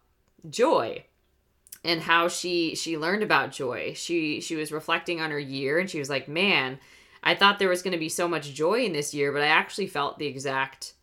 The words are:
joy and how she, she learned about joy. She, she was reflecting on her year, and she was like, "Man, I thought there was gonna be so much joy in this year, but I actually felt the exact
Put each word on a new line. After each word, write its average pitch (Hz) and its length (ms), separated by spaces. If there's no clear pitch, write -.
joy 196 540
and 165 160
how 170 260
she, 175 480
she 165 240
learned 180 240
about 139 300
joy. 120 420
She, 160 460
she - 160
was 156 160
reflecting 165 480
on 160 100
her 147 80
year, 139 400
and 190 100
she 165 120
was 135 100
like, 135 180
"Man, 147 500
I 170 140
thought 202 240
there 196 80
was 180 140
gonna 180 160
be 160 100
so 175 180
much 151 280
joy 185 300
in 190 80
this 147 220
year, 143 180
but 143 100
I 147 40
actually 190 400
felt 143 320
the 151 80
exact 135 760